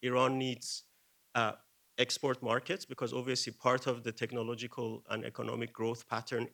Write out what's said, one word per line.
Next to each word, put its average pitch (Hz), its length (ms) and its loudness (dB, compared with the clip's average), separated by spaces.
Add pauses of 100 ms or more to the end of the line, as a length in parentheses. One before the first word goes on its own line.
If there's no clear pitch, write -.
Iran 127 360 4
needs, 131 460 -4 (520)
uh, 113 180 4 (440)
export 123 440 2
markets, 131 440 0
because - 280 -4
obviously 123 380 -2
part 127 360 2
of 120 160 0
the 113 80 -4
technological 117 960 -4
and 113 160 -2
economic 117 480 -4
growth 117 340 -4
pattern 117 460 -2